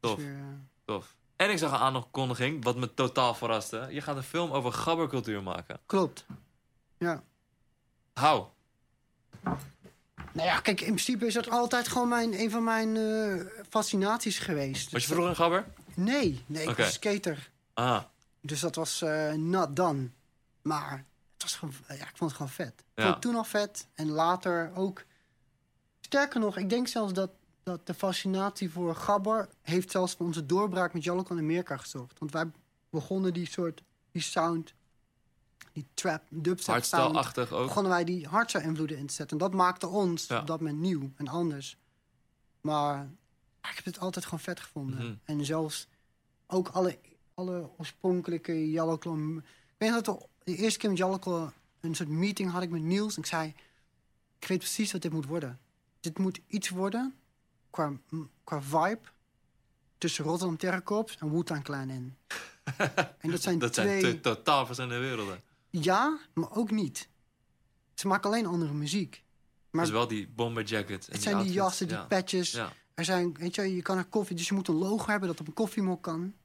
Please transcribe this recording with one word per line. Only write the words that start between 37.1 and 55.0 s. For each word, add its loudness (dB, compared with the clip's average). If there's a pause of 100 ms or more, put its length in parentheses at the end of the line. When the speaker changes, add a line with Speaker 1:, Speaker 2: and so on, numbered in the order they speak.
Speaker 1:
Hardstyle-achtig 0
ook. 2
Speaker 2:
begonnen 2
wij 4
die -2
hardstyle 2
invloeden -2
in -8
te -6
zetten. -4
En 2
dat 0
maakte 4
ons 0
Speaker 1:
Ja. 0
Speaker 2:
op -6
dat -2
moment -2
nieuw 0
en -6
anders. -4 (840)
Maar 2 (640)
ja, -8
ik -10
heb -12
het -8
altijd -4
gewoon -6
vet -6
gevonden. -6
Speaker 1:
Mhm. -6 (100)
Speaker 2:
En 0
zelfs -2 (580)
ook 2
alle, 2 (360)
alle -6
oorspronkelijke 0
Jallokon. 0
Ik -20
weet 2
dat -2
we -4 (180)
de -2
eerste 0
keer 0
met 2
Jallokon 0 (300)
een -2
soort -4
meeting 0
had -2
ik -4
met -2
Niels. 0
En -8
ik -6
zei, -2 (840)
"Ik -12
weet 2
precies -2
wat -4